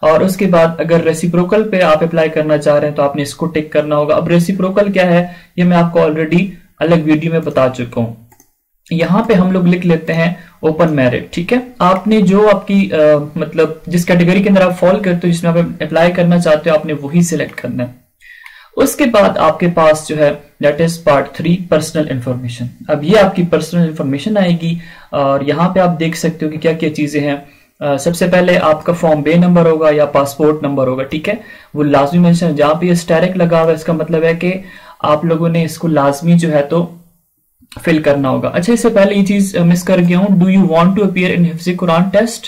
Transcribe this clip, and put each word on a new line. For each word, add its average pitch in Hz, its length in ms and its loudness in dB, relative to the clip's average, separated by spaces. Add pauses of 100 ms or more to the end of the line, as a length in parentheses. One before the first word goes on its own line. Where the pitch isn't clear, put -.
और 156 200 4
उसके 190 240 0
बाद 170 340 2
अगर 165 200 2
reciprocal 175 640 0
पे 190 180 -2
आप 156 220 2
apply 165 260 0
करना 156 280 0
चाह 147 200 2
रहे 151 100 0
हैं 147 80 -4
तो 147 80 -2
आपने 143 200 -2
इसको 143 240 -6
tick 156 260 -6
करना 151 240 0
होगा। 147 180 0
अब 170 140 -2
reciprocal 190 640 0
क्या 190 160 0
है, 175 300 0 (220)
ये 175 60 0
मैं 180 120 4
आपको 170 220 2
already 160 480 0 (340)
अलग 165 240 2
video 156 280 0
में 165 100 0
बता 143 260 0
चुका 123 320 -6
हूँ। - 280 -8 (640)
यहाँ 170 360 0
पे 233 60 2
हम 185 180 2
लोग 180 140 0
लिख 180 180 0
लेते 165 280 0
हैं 165 320 -4 (180)
open 156 260 0
merit, 131 440 -2
ठीक 175 200 -4
है। 254 280 -4
आपने 190 420 2
जो 196 260 4
आपकी, 196 420 0
अ, 151 480 2
मतलब 156 500 -2
जिस 175 160 -2
category 180 380 2
के 208 60 0
अंदर 196 140 4
आप 180 100 2
fall 180 280 0
करते 180 260 -2
हो, 175 60 2
जिसमें 170 180 -2
आप 165 60 0 (260)
apply 160 300 0
करना 175 260 2
चाहते 165 320 0
हो, 156 60 2
आपने 156 160 -2
वही 143 300 0
select 160 320 -4
करना 123 280 -8
है। 123 120 -8 (800)
उसके 277 300 0
बाद 202 320 2
आपके 160 280 0
पास 156 420 2
जो 156 80 -6
है, 147 260 0 (200)
that 147 180 0
is 165 120 2 (160)
part 139 320 0
three, 170 160 2 (140)
personal 156 400 -2
information। 123 580 -6 (220)
अब 147 140 -2
ये 196 140 2
आपकी 190 240 2
personal 170 460 0
information 156 480 -4
आएगी 170 440 0 (320)
और 139 360 -2
यहाँ 151 200 0
पे 185 120 0
आप 180 100 2
देख 165 240 -4
सकते 160 320 -6
हो 151 60 -6
कि 156 60 -10
क्या 160 140 0
क्या 160 180 -4
चीजें 151 300 -4
हैं। 143 380 -6 (240)
अ, 143 140 -2
सबसे 170 320 -2
पहले 180 280 2
आपका - 360 0
form 156 300 0
B 151 120 0
number 175 320 4
होगा 156 240 2
या 147 140 2
पासपोर्ट 151 600 0
number 135 240 -2
होगा, 131 160 -4
ठीक 156 240 -8
है, 208 120 -4 (360)
वो 147 60 -2
लाजमी 143 360 2
mention 175 280 4
है। 160 80 -2
जहाँ 147 200 2
पे 175 120 -2
ये 175 80 2
स्टेरिक 170 420 0
लगा 170 240 2
हुआ 165 80 2
है, 160 60 4
इसका 156 180 -4
मतलब 156 320 -2
है 165 100 2
कि 180 300 -4 (400)
आप 151 200 0
लोगों 165 240 0
ने 165 160 0
इसको 160 240 -6
लाजमी 147 460 2
जो 165 140 2
है 151 140 0
तो 170 380 -4 (840)
fill 160 200 0
करना 143 260 0
होगा। 127 200 -2
अच्छा, 175 240 -2
इससे 233 160 -2
पहले 202 260 2
ये 202 80 2
चीज, 196 340 0
अ, 175 80 2
miss 175 180 2
कर 185 180 0
गया 175 180 2
हूँ, 196 100 2
do 185 180 4
you 190 200 4
want 165 220 2
to 196 100 0
appear 180 380 0
in 175 40 0
Hifzi 175 360 -2
Quran 175 340 0
test? 220 380 0